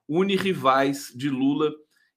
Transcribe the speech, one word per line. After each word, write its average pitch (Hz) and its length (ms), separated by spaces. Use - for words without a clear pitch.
une 190 260
rivais 139 800
de 135 160
Lula 143 420